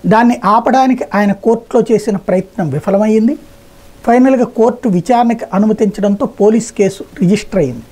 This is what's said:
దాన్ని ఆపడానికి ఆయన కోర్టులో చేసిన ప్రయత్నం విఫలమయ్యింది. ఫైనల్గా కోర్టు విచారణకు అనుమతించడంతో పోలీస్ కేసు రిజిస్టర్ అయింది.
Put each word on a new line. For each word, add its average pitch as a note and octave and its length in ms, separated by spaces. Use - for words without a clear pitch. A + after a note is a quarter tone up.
దాన్ని A#3+ 220
ఆపడానికి B3+ 480
ఆయన G3+ 140
కోర్టులో A3+ 480
చేసిన G#3+ 240
ప్రయత్నం F#3 480
విఫలమయ్యింది. G#3+ 600
ఫైనల్గా B3 420
కోర్టు A#3 300
విచారణకు A#3 560
అనుమతించడంతో G#3 720
పోలీస్ G#3+ 380
కేసు G3 220
రిజిస్టర్ F#3+ 420
అయింది. A#2 280